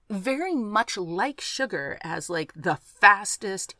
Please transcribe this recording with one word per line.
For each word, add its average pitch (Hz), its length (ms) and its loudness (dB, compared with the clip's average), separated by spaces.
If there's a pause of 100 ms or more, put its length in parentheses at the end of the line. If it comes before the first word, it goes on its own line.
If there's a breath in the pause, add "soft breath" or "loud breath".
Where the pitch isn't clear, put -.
very 269 460 -2
much 220 420 -2
like 190 440 -4
sugar 175 600 -6
as, - 280 -8
like, 160 260 -4
the 170 260 -2
fastest, 202 1000 4